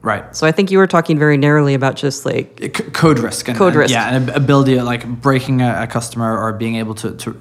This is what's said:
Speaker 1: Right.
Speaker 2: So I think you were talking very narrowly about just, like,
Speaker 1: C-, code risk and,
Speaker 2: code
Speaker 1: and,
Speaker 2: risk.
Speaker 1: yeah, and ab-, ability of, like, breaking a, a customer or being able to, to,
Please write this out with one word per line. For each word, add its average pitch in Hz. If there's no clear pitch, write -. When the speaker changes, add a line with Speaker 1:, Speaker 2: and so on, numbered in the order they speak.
Speaker 1:
Right. 104
Speaker 2:
So 156
I 160
think 190
you 190
were 190
talking 165
very 147
narrowly 143
about 135
just, -
like, -
Speaker 1:
C-, -
code -
risk -
and, 120
Speaker 2:
code 185
Speaker 1:
and, 151
Speaker 2:
risk. 127
Speaker 1:
yeah, 117
and 127
ab-, -
ability 139
of, 123
like, 120
breaking 127
a, 113
a 113
customer 113
or 110
being 113
able 110
to, 107
to, -